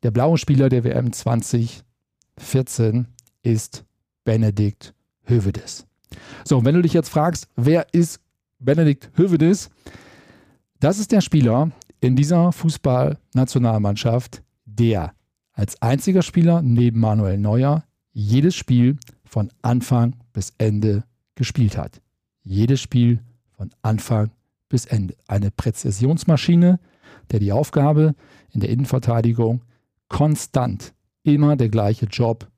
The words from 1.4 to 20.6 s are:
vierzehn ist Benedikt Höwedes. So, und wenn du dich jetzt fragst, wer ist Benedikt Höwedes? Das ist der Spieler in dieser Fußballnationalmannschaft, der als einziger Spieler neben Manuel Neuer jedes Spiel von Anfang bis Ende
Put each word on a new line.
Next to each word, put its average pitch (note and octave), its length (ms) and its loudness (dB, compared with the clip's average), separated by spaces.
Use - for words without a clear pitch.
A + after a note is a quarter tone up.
vierzehn A#2+ 680 -2
ist - 420 -4
Benedikt G#2+ 680 -2
Höwedes. - 640 -4
So, C#3+ 140 0
und A#2 60 0
wenn C#3 100 2
du F3 80 4
dich E3 120 0
jetzt E3 140 0
fragst, D#3+ 480 -2
wer D3 360 0
ist E3+ 280 0
Benedikt C#3+ 560 0
Höwedes? F3 560 2
Das F3+ 180 2
ist G#3+ 140 -2
der G#3 80 4
Spieler C#3 500 2
in B2+ 160 2
dieser E3+ 360 2
Fußballnationalmannschaft, B2 1900 -2
der G#2 480 -2
als - 300 -6
einziger C#3+ 400 0
Spieler E3+ 400 2
neben A#2+ 380 2
Manuel G#2 380 0
Neuer B2+ 460 0
jedes B2 420 0
Spiel B2 440 2
von G#2 260 -6
Anfang A#2+ 520 0
bis - 260 -8
Ende G#2+ 460 0